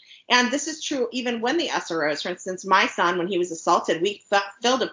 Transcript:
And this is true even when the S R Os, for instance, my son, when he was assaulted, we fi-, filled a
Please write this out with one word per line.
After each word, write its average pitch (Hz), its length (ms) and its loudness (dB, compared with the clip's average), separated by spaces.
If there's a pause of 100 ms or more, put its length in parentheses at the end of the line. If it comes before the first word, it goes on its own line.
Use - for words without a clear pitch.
(280)
And 240 220 4
this 285 180 -2
is 311 140 -10
true 262 300 -2
even 240 280 -4
when 247 160 0
the 330 140 -2
S 143 200 -4
R 160 160 -2
Os, 151 140 -2
for - 80 -6
instance, 180 380 -8
my 196 220 4
son, 180 280 0
when 175 120 -2
he 196 100 -2
was 175 120 -2
assaulted, 165 520 0
we 202 260 -2
fi-, 196 140 4 (180)
filled 240 220 2
a 185 100 -4